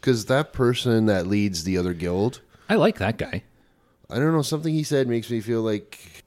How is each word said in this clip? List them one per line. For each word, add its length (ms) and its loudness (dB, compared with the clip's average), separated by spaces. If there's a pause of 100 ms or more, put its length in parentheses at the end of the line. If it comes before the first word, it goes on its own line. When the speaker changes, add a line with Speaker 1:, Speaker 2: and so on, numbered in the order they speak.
Speaker 1:
'cause 240 2
that 260 0
person 540 2
that 200 2
leads 380 0
the 140 0
other 160 0
guild, 460 -2 (280)
Speaker 2:
I 60 2
like 240 2
that 200 -2
guy. 240 -6 (680)
Speaker 1:
I 80 -4
don't 140 2
know, 100 2
something 320 -2
he 80 0
said 260 0
makes 220 -2
me 100 -2
feel 220 -2
like 640 -6